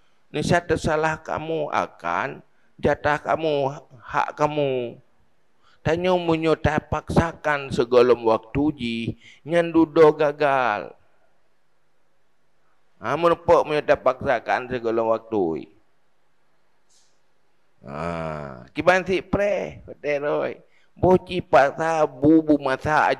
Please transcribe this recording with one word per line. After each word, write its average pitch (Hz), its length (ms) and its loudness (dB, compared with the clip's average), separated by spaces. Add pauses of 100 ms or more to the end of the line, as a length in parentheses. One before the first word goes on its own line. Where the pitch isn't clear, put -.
(320)
niscaya 165 320 0
tersalah 160 560 -2
kamu 156 480 -6
akan 92 720 -6 (400)
jatah 147 400 -2
kamu, 147 560 -2 (240)
hak - 320 -4
kamu. 135 640 -2 (880)
Tanya 175 320 0
menyota 160 640 0
paksakan 151 880 -4
segala 123 480 4
waktu 117 460 -2 (100)
ji, 117 240 -6 (480)
nyan 170 240 0
dudo 160 480 4
gagal. 135 800 0 (2000)
Ha, 123 160 -2
menepuk 165 480 2
menyota 147 320 0
paksakan 123 720 -2
segala 117 320 -2
waktu. 104 640 -2 (2250)
À, 76 720 -8 (180)
cái 143 80 -6
bạn 180 220 4
thị 180 160 -2 (120)
pre, 196 400 -2 (140)
vấn - 140 -16
đề 143 180 -2
rồi. 147 360 -4 (420)
Bố 180 200 4 (100)
chi 175 140 -6 (100)
bà 139 200 6
tha 160 360 0
bù 147 340 4
bù 151 180 2
mà 135 180 -2
tha 151 200 -2
à 113 240 4